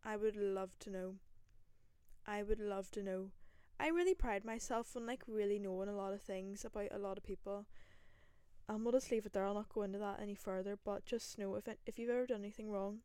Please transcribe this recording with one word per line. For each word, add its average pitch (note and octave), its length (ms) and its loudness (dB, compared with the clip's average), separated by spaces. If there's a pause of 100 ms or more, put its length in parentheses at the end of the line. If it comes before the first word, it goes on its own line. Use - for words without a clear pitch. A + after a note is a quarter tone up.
I G#3+ 120 0
would G#3 200 4
love G3 440 0
to G#3 100 -8
know. F#3+ 260 -4 (1080)
I G#3 160 0
would G#3 180 4
love G3 320 0
to G#3 100 -2
know. F#3+ 300 -2 (480)
I D4 80 4
really F4 260 6
pride G#3 300 4
myself A3+ 500 0
on, A#3 120 -4
like, B3+ 200 -2
really G#3 320 4
knowing F#3+ 300 0
a G3+ 80 -2
lot G3 160 -2
of G3 80 -4
things G3 440 -6
about G#3 280 -4
a - 60 -4
lot G3 180 -2
of G3+ 80 -10
people. G3+ 420 -4 (1000)
And A3 160 0
we'll A#3+ 80 4
just B3+ 180 6
leave A3 160 4
it G3 60 -8
there. G3 140 4
I'll G3+ 80 2
not G#3 160 -2
go G#3+ 120 0
into G3+ 160 -2
that G3+ 220 -2
any G#3 140 -4
further, G3 500 -2
but G3+ 220 -2
just - 320 -4
know G3 180 -2
if G#3+ 100 -4
it, A3+ 200 -8
if A3+ 120 -6
you've A#3 120 0
ever B3 160 4
done A#3 140 2
anything G#3+ 300 -6
wrong G3+ 340 0